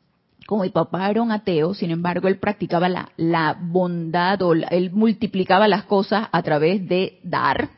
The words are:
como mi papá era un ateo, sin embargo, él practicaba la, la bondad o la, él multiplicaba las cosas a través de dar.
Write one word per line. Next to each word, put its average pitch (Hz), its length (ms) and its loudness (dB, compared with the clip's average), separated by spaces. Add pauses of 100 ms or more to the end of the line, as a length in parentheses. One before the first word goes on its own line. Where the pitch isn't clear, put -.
(460)
como 202 180 -2
mi 185 60 -2
papá 170 400 0
era 208 120 2
un 233 100 0
ateo, 185 420 0
sin 175 180 -4
embargo, 170 360 -2
él 190 100 2
practicaba 180 520 -2
la, - 280 -6
la 165 420 0
bondad 175 840 0
o 175 100 4
la, 160 140 0
él 180 240 0
multiplicaba 202 760 2
las 202 160 2
cosas 202 480 0
a 170 120 0
través 165 440 0
de 180 360 -2
dar. 139 540 -2